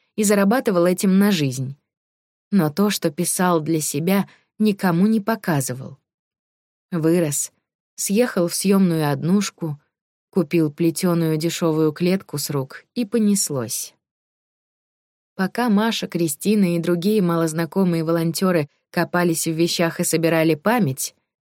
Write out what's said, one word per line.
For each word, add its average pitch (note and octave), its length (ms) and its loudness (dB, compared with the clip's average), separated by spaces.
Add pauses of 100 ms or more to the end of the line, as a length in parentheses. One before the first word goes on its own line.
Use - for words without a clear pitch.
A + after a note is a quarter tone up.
(160)
и G#3+ 80 0
зарабатывал G3+ 640 2
этим F#3 320 2
на G3+ 120 4
жизнь. C3+ 460 -4 (760)
Но E3 200 2
то, G3 180 0
что F#3 220 -2
писал F3 500 0
для D#3 200 -2
себя, E3 480 -2 (300)
никому G3 480 2
не A3 140 2
показывал. D3 800 -4 (920)
Вырос, E3 640 0 (440)
съехал G3+ 520 0
в - 60 -8
съёмную F3+ 560 2
однушку, D#3 720 -2 (500)
купил D#3+ 420 0
плетёную E3 640 0
дешёвую D#3+ 560 0
клетку F3 460 -2
с - 120 -6
рук, C#3 340 -6 (100)
и A#3+ 100 -4
понеслось. G3+ 920 -2 (1400)
Пока F#3+ 340 -2
Маша, G#3+ 380 2
Кристина F3 680 0
и - 20 0
другие F3 420 0
малознакомые E3 840 0
волонтёры E3 640 0 (260)
копались E3+ 540 0
в - 20 -2
вещах E3 480 0
и F3+ 60 0
собирали D#3+ 500 2
память, F3 640 -2 (400)